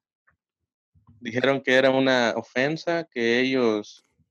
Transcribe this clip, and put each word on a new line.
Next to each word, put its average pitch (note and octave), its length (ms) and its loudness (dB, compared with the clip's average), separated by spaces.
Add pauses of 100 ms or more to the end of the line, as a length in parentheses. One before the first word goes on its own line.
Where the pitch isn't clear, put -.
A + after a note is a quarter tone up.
(1200)
Dijeron B2+ 420 -2
que B2+ 120 2
era C3 160 4
una C3 460 2
ofensa D#3+ 760 -4
que A#2+ 300 0
ellos B2 640 -2 (260)